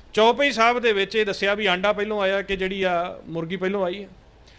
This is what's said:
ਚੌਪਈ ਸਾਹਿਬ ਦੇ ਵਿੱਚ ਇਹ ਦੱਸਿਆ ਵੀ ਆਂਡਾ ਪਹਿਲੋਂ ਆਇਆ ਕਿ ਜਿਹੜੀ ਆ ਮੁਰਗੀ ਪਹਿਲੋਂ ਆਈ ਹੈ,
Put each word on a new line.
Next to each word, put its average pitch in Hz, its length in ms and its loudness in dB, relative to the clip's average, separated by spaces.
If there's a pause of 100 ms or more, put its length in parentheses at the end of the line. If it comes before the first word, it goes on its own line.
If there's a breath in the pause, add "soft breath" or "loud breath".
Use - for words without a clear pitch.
(120)
ਚੌਪਈ 240 400 4
ਸਾਹਿਬ 233 260 2
ਦੇ 226 140 2
ਵਿੱਚ 196 240 -2
ਇਹ 214 100 2
ਦੱਸਿਆ 196 280 0
ਵੀ 208 120 -2
ਆਂਡਾ 185 260 2
ਪਹਿਲੋਂ 208 280 -2
ਆਇਆ 196 220 0
ਕਿ 196 140 -4
ਜਿਹੜੀ 190 260 -4
ਆ 175 440 -2
ਮੁਰਗੀ 165 300 -6
ਪਹਿਲੋਂ 190 280 -2
ਆਈ 190 200 -6
ਹੈ, 190 40 -18 (500 soft breath)